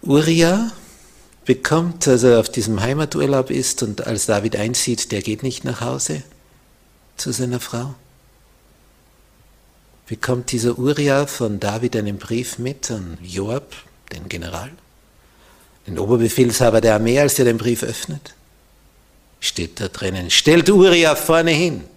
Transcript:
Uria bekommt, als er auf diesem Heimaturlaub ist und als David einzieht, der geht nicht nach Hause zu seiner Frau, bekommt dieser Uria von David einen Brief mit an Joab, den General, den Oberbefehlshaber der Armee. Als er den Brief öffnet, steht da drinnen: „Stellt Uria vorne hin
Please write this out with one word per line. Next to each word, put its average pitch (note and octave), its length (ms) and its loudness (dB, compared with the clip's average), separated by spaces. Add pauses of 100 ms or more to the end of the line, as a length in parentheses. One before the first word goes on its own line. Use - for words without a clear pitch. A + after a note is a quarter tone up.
Uria E3 680 4 (720)
bekommt, E3 600 0
als B2 160 4
er A#2+ 160 8
auf G#2+ 100 0
diesem G#2+ 320 -2
Heimaturlaub C#3 680 -2
ist C3+ 320 -4
und G#2 240 -8
als G#2+ 180 -4
David G#2+ 300 0
einzieht, A2+ 560 -4
der G2+ 100 -4
geht G#2+ 220 -6
nicht C3 200 -8
nach B2+ 160 -6
Hause C3+ 440 -6 (920)
zu - 140 -8
seiner B2 280 -4
Frau, B2 340 -8 (2250)
bekommt B2 440 -4
dieser A#2+ 280 -2
Uria C#3+ 480 0
von G#2 320 -4
David A2 380 -4
einen G#2 200 -4
Brief A#2+ 400 -6
mit C3 320 -8
an F2+ 320 -10
Joab, G2 540 -8 (360)
den - 160 -12
General, E2+ 440 -10 (1120)
den F2+ 140 -10
Oberbefehlshaber A2+ 840 2
der A2 140 4
Armee. A#2 240 2
Als C#3+ 180 2
er C3 80 4
den A#2 140 2
Brief A#2+ 240 -2
öffnet, - 500 -10 (1040)
steht - 400 -6
da G2 80 -6
drinnen: F#2 440 -6
„Stellt E3 400 6
Uria F3 440 6
vorne E3 360 2
hin D3+ 460 0